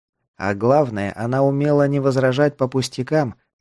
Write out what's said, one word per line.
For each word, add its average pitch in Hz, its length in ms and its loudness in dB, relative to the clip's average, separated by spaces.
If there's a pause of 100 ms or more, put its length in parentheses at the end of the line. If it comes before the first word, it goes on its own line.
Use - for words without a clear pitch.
(360)
А 101 180 -4
главное, 110 640 0
она 123 260 -2
умела 143 460 2
не 143 120 0
возражать 135 560 0
по 131 120 -2
пустякам, 131 640 -2 (260)